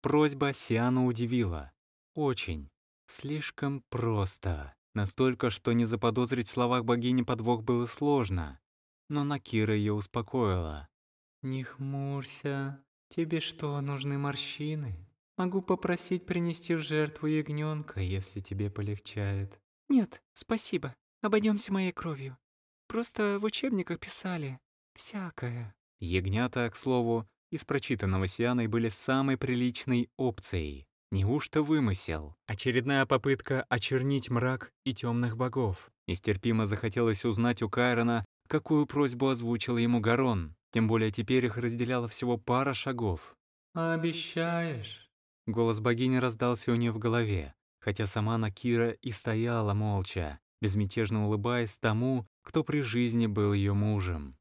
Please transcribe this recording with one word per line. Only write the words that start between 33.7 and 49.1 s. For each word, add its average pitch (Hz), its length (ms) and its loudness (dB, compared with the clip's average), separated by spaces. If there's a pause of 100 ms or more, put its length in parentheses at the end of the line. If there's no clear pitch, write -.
мрак 127 400 0 (120)
и 131 120 -2
тёмных 120 420 -2
богов. 120 540 -2 (160)
Нестерпимо 107 580 2
захотелось 107 580 0
узнать 117 380 2
у 107 80 0
Кайрона, 120 560 2 (220)
какую 151 400 2
просьбу 135 400 2
озвучил 120 500 0
ему 117 220 4
Гарон. 113 560 2 (160)
Тем 113 160 4
более 110 240 2
теперь 123 340 2
их 113 120 0
разделяла 120 500 -2
всего 123 320 0
пара 131 340 0
шагов. 117 640 -2 (400)
«Обещаешь?» 165 1300 -2 (380)
Голос 113 360 2
богини 123 360 2
раздался 120 540 0
у 117 40 4
неё 117 160 2
в 110 60 -4
голове, 107 560 0 (260)
хотя 107 280 -2
сама 113 320 0
Накира 117 500 2
и 113 220 -8